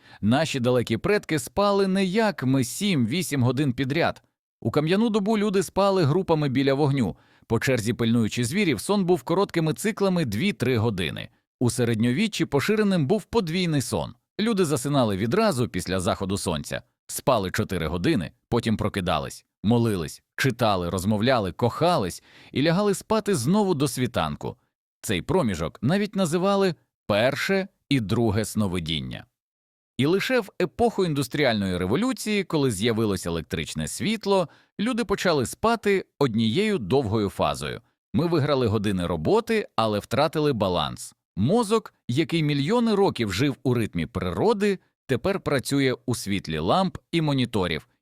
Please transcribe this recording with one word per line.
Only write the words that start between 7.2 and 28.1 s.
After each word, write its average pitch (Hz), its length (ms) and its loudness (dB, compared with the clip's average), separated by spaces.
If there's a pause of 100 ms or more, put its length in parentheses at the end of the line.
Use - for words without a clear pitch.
По 113 140 0
черзі 120 320 0
пильнуючи 117 520 0
звірів, 147 360 0
сон 196 240 0
був 175 180 2
короткими 165 520 0
циклами 190 500 0
дві-три 127 540 0
години. 90 500 -2 (320)
У 120 100 2
середньовіччі 123 760 0
поширеним 196 640 0
був 196 180 0
подвійний 170 560 0
сон. 78 340 -4 (260)
Люди 208 240 2
засинали 131 520 0
відразу 123 520 0
після 90 320 -2
заходу 95 380 -2
сонця, 73 440 -6 (240)
спали 104 440 0
чотири 90 360 -2
години, 87 460 -2 (160)
потім 113 280 0
прокидались, 87 720 -4 (180)
молились, 107 580 0 (140)
читали, 104 540 0
розмовляли, 101 600 0
кохались 123 720 -2 (300)
і 131 100 0
лягали 185 320 2
спати 214 400 0
знову 180 400 2
до 143 140 0
світанку. 80 680 -4 (440)
Цей 90 220 -2
проміжок 104 600 0
навіть 196 340 0
називали 190 580 2 (320)
перше 143 640 2 (200)
і 139 120 4
друге 110 440 0